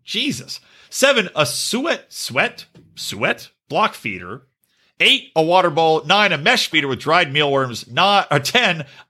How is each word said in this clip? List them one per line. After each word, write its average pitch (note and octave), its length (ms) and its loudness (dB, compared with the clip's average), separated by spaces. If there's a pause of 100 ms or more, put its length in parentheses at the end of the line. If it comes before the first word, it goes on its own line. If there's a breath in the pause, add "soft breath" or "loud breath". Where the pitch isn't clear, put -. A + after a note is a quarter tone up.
Jesus. - 560 -6 (280 soft breath)
Seven, B3 460 0
a D3+ 120 2
suet, - 640 -4
sweat, - 560 -4 (280)
sweat - 560 -6 (180)
block G3+ 260 0
feeder. F#2+ 480 -12 (580)
Eight, A#3+ 340 2
a D#3+ 80 4
water F3 280 4
bowl. D#3+ 340 2
Nine, G3 260 2
a D#3+ 80 -2
mesh G#3+ 320 0
feeder D3+ 160 0
with C3 140 -4
dried D#3+ 320 2
mealworms. C#3 580 0
Nine, F#3 400 2
or C#3+ 80 2
ten, F3 480 0 (240 loud breath)